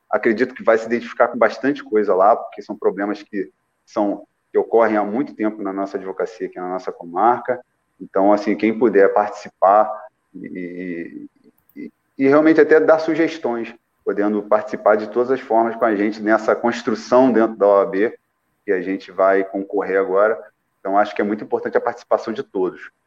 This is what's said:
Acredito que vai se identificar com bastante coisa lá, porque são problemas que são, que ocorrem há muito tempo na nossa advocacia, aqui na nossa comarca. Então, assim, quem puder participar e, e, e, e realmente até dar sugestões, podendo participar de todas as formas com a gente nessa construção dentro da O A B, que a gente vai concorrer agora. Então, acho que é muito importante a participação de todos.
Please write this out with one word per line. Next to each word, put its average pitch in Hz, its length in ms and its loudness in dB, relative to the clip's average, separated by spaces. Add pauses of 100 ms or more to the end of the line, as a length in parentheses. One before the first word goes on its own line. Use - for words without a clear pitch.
(100)
Acredito 120 440 0
que - 80 -18
vai 110 160 4
se 110 80 -8
identificar 117 420 -2
com 120 100 -10
bastante 135 460 0
coisa 104 300 0
lá, 98 220 4
porque - 260 -10
são 101 140 -12
problemas 101 460 -4
que 95 280 -8 (340)
são, 104 400 -4 (260)
que - 80 -8
ocorrem 110 380 2
há 104 80 0
muito 113 300 -6
tempo 107 280 -6
na 98 100 -8
nossa 98 240 -6
advocacia, 95 500 -8
aqui 90 120 -16
na 90 100 -10
nossa 92 220 -8
comarca. 107 680 -2 (400)
Então, 98 320 0
assim, 104 240 0
quem 110 200 0
puder 98 380 4
participar 104 760 2 (440)
e, 90 920 -12 (500)
e, - 80 -16
e, - 80 -18 (260)
e 135 100 2
realmente 156 320 6
até 151 200 6
dar 156 180 4
sugestões, 147 720 -4 (320)
podendo 101 380 -2
participar 107 540 0
de 107 120 -6
todas 120 220 -2
as 131 100 0
formas 113 360 0
com - 80 -2
a 113 100 2
gente 104 260 -2
nessa 107 360 2
construção 123 760 0
dentro 110 240 2
da 98 120 2
O 101 120 6
A 95 60 2
B, 98 320 -2 (460)
que 101 80 -2
a 92 100 0
gente 95 300 -8
vai 95 320 4
concorrer 95 560 -4
agora. 98 360 2 (440)
Então, 98 180 -2
acho 104 160 0
que 113 80 -2
é - 20 0
muito 107 200 -4
importante 117 320 -4
a - 40 0
participação - 520 -4
de 135 100 -8
todos. - 480 -6 (160)